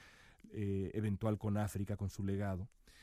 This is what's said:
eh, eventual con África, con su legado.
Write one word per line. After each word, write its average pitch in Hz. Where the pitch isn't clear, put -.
eh, 98
eventual 107
con 104
África, 104
con 98
su -
legado. 98